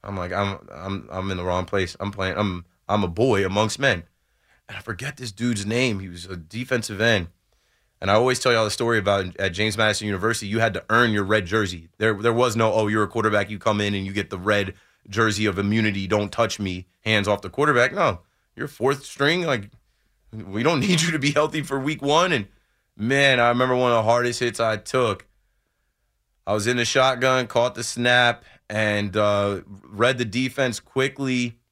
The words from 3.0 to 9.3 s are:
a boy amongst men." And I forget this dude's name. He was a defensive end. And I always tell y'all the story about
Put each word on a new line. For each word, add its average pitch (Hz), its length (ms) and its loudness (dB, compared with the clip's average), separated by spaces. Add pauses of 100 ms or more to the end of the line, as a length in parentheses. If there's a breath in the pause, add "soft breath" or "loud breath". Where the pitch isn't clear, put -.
a - 20 -2
boy 98 380 2
amongst 104 340 0
men." 117 240 0 (640)
And - 100 -14
I - 40 -14
forget 117 340 -10
this 123 160 -12
dude's 104 340 -4
name. 113 340 -2
He 95 100 -12
was 87 160 -16
a 92 100 -12
defensive 110 640 -6
end. 107 300 2 (720)
And 95 100 0
I 104 40 6
always 127 240 4
tell 127 120 2
y'all 113 140 4
the 107 40 0
story 117 280 0
about 98 400 0